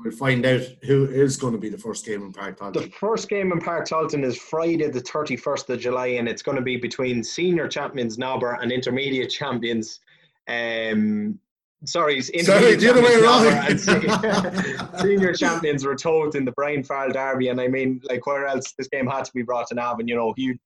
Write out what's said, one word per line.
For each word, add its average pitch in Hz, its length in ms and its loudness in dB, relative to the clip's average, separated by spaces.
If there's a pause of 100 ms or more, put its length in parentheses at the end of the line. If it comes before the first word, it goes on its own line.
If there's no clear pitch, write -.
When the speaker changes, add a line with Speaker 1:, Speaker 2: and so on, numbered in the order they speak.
Speaker 1:
we'll - 80 -6
find 131 320 0
out 127 160 4 (220)
who 139 240 4
is 131 300 2
gonna 120 200 -2
be 107 140 -6
the 95 80 -10
first 110 260 -10
game 104 180 -8
in 95 100 -16
Park 98 260 -12
Talton. 101 240 -6
Speaker 2:
The - 80 -12
first 208 380 -4
game 196 240 -2
in 165 80 0
Park 170 260 -4
Talton 151 380 -2
is 123 120 -2
Friday 160 540 -2
the 123 100 -4
thirty-first 147 720 -6
of 123 100 -2
July, 127 280 -2
and 120 200 -2
it's 110 140 -8
gonna 135 180 -2
be 131 160 -2
between 120 460 -4
senior 165 460 -2
champions 123 500 -6
Nobber 127 420 -2
and 120 120 -2
intermediate 131 580 -2
champions, 117 720 -4 (480)
um, 110 920 -2 (480)
sorry, 147 360 0
Speaker 1:
Sorry, 170 180 -4
Speaker 2:
intermediate 196 400 8
Speaker 1:
the 233 100 8
other 247 120 8
way 240 180 8
Speaker 2:
champions 226 680 6
Speaker 1:
around. 208 140 4
Speaker 2:
Nobber 208 460 0
and - 420 -6
se-, - 80 -12
<laughs> 180 40 -2
senior 190 300 4
champions 160 520 -2
Ratoath 151 500 0
in 135 100 -2
the 123 80 -4
Brian 143 300 -2
Farrell 135 300 -4
Derby. 135 360 -2
And 123 120 -2
I 127 80 0
mean, 131 360 -2
like, 123 220 -4
where 139 200 -2
else? 135 300 -4
This 131 120 -10
game 135 180 -4
had 131 200 -4
to - 60 -16
be 127 100 -4
brought 117 260 -4
to 120 80 -10
Navan, 120 320 -4
you 120 80 -2
know, 113 200 -2
huge 131 300 -4